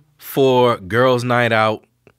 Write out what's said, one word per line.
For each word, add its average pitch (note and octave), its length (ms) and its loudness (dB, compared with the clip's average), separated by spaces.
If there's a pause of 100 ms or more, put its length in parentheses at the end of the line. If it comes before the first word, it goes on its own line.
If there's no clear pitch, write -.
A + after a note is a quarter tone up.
(180)
for B2+ 640 0
girls' A#2+ 440 0
night A#2+ 300 -2
out A2 320 -2 (340)